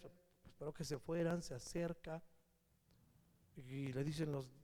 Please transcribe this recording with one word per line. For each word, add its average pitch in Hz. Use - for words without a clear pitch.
esperó 147
que 165
se 143
fueran, 170
se -
acerca 165
y 135
le 135
dicen 151
los 135